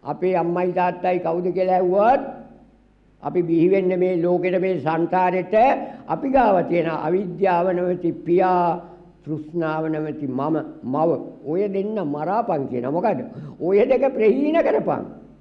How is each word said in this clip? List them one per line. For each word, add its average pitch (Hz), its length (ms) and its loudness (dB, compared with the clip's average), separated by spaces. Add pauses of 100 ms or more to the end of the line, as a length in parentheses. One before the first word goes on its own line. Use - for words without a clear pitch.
අපේ 180 320 -2
අම්මයි 175 360 0
තාත්තයි 180 480 0
කවුද 175 280 -2
කියලා 185 280 0
ඇහුවොත් 202 460 4 (1000)
අපි 151 200 -2
බිහි 165 260 4
වෙන්නේ 185 280 2
මේ 180 200 2
ලෝකෙට, 175 420 0
මේ 180 220 0
සංසාරෙට 175 760 0 (500)
අපි 269 260 -4
ගාව 240 340 4
තියෙන 165 240 0 (100)
අවිද්‍යාව 175 680 0
නැමැති 180 480 0
පියා, 175 680 2 (400)
තෘෂ්ණාව 156 640 -4
නැමැති 156 420 -4
මම, 135 300 -2 (240)
මව. 147 300 0 (320)
ඔය 160 240 -4
දෙන්න 196 300 -4 (100)
මරාපන් 165 580 -2
කියනවා. 123 280 -4
මොකද? 180 280 0 (360)
ඔය 190 260 2
දෙක 262 260 2
ප්‍රහීන 269 500 2
කරපන්. 175 460 0 (360)